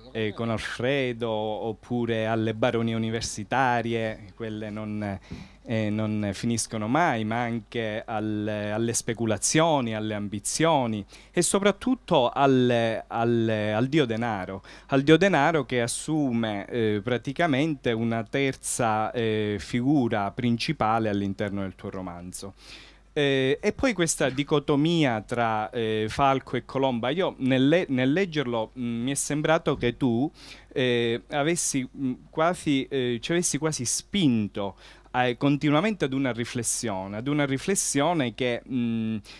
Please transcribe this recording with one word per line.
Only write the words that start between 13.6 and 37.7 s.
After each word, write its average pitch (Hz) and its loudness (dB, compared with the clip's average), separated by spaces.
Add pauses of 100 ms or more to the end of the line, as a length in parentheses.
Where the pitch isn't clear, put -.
al 120 2
dio 143 2
denaro, 107 -4 (260)
al 139 4
dio 156 8
denaro 160 4
che 123 0
assume, 117 -2
eh, 110 0
praticamente 135 0
una 117 0
terza, 120 -2
eh, 107 -2
figura 120 0
principale 117 0
all'interno 101 -2
del 95 -8
tuo 101 -12
romanzo. 90 -12 (560)
Eh, 135 2
e 202 0
poi 262 0
questa 165 0
dicotomia 143 2
tra, 110 -2
eh, 110 -2
Falco 135 0
e 120 -2
Colomba, 127 0
io 165 0
nel 131 4
le-, 170 4
nel 131 2
leggerlo, 151 -2
mm, 120 -4
mi 135 -2
è 139 -2
sembrato 151 0
che 120 0
tu, 127 2 (400)
eh, 120 0
avessi, 147 0 (120)
mm, 131 -2 (160)
quasi, 156 0
eh, 123 -2
ci - -6
avessi 170 0
quasi 151 -2
spinto, 110 0 (340)
eh, 123 0
continuamente 147 2
ad 131 -4
una 135 -2
riflessione, 107 -4
ad 120 -6
una 147 0
riflessione 139 0